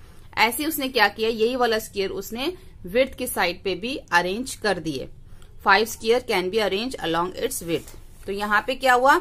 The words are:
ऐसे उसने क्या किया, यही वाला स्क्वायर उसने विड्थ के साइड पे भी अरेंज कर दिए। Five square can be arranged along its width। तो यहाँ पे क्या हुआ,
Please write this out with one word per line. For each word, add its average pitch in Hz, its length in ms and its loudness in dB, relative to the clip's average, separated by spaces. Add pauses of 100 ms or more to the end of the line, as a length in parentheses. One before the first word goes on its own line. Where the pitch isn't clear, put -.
(380)
ऐसे 240 280 2
उसने 294 240 -4
क्या 220 180 4
किया, 220 220 0
यही 233 260 2
वाला 240 240 2
स्क्वायर 196 300 -4
उसने 240 440 -6 (320)
विड्थ 247 320 2
के 254 100 -6
साइड 190 360 -2
पे 185 120 -2
भी 226 200 -6 (160)
अरेंज 185 440 2
कर 190 240 0
दिए। 139 300 -6 (580)
Five 208 220 6
square 233 400 0
can 185 240 -2
be 214 160 2
arranged 226 300 -4
along 170 400 -2
its - 240 -4
width। 165 340 -4 (280)
तो 202 60 -8
यहाँ 208 360 0
पे 269 80 0
क्या 262 180 4
हुआ, 247 280 8